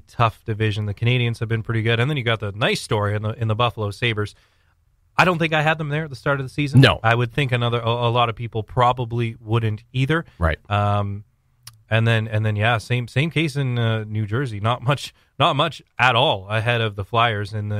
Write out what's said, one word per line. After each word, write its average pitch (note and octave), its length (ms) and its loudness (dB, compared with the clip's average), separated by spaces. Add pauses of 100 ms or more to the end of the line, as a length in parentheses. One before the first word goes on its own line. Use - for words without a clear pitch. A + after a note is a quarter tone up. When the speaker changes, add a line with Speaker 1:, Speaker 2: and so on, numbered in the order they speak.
Speaker 1:
tough - 380 -2
division. G#2+ 420 -2
The G2+ 80 -4
Canadiens A#2+ 460 0
have A2+ 80 -6
been A2+ 160 -2
pretty A2+ 180 -2
good, A#2 160 0
and B2 100 2
then D3+ 80 -2
you C3 60 -4
got A2+ 160 0
the G2+ 140 -6
nice D3 280 -2
story G#2 360 -2
in G#2+ 60 -4
the, G#2+ 100 -2
in A2+ 160 -4
the G#2+ 80 0
Buffalo A2+ 340 0
Sabres. G#2 460 -4 (840)
I D3+ 60 8
don't F3 160 2
think D#3+ 140 0
I D#3 80 2
had D#3 140 2
them D#3 120 -6
there D3+ 160 -4
at D3+ 60 -12
the C3+ 40 -14
start C#3 240 -2
of C3+ 80 -6
the B2 40 -10
season. C3+ 300 4
Speaker 2:
No. A2+ 220 6
Speaker 1:
I A#2 140 4
would A#2+ 160 0
think C#3+ 180 -2
another, A#2+ 300 0
a, A#2 80 -4
a A#2+ 220 0
lot A#2+ 180 2
of A2 80 -4
people A#2 260 -6
probably A#2+ 800 0
wouldn't A2 420 -2 (100)
either. D3 320 0 (140)
Speaker 2:
Right. D#2+ 200 0 (120)
Speaker 1:
Um, G2+ 540 0 (640)
and A2+ 160 2
then, A2+ 220 2
and A2 180 -2
then, G#2+ 120 0
yeah, A2 220 2
same, B2 280 -4
same D3+ 240 -2
case D3 240 -2
in, B2+ 240 -2
uh, A2+ 240 0
New G#2+ 240 -4
Jersey. A2+ 320 -4
Not A2+ 240 -2
much, C3 320 -2 (240)
not D#3 160 2
much D3+ 260 -2 (200)
at B2 160 4
all A2+ 320 0
ahead A2+ 320 0
of G#2+ 160 -4
the G2+ 80 -6
Flyers G#2+ 500 0
in G#2 140 -6
the, G#2 100 -4